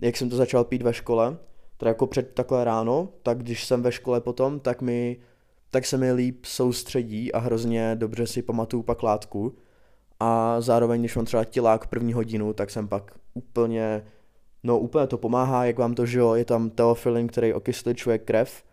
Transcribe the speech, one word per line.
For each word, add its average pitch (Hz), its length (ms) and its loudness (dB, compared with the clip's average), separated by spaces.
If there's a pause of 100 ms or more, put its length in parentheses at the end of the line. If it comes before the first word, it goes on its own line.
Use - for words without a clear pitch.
jak 117 160 0
jsem 123 140 -2
to 120 60 -2
začal 123 280 4
pít 123 180 -4
ve 120 120 2
škole, 120 420 0 (400)
teda 113 140 0
jako 120 160 2
před - 280 -2
takhle 123 300 0
ráno, 117 440 0 (140)
tak 120 160 0
když 117 260 -6
jsem 120 180 0
ve 120 100 2
škole 120 280 -2
potom, 131 400 -2
tak 123 220 -4
mi, 120 340 -2 (540)
tak 127 160 0
se 135 120 0
mi 127 140 2
líp 123 320 0
soustředí 120 880 -2
a - 60 0
hrozně 113 560 0
dobře 113 320 -4
si 113 160 -4
pamatuju 113 400 -4
pak 117 200 -4
látku. 107 520 -2 (640)
A 117 400 2
zároveň, 117 400 4
když 117 160 -2
mám 117 80 0
třeba 110 200 2
tělák 113 420 2
první 117 260 -2
hodinu, 110 400 -2
tak 101 180 -6
jsem 107 180 -6
pak 101 300 -6 (160)
úplně, 113 720 -2 (580)
no 117 160 2
úplně 131 280 0
to 123 120 -2
pomáhá, 123 460 2
jak 120 140 0
vám 120 160 2
to, 120 120 0
že 120 120 0
jo, 117 160 6
je 117 100 2
tam 117 260 0
teofilin, 117 580 2
který 117 260 2
okysličuje 117 640 -2
krev, 113 540 -2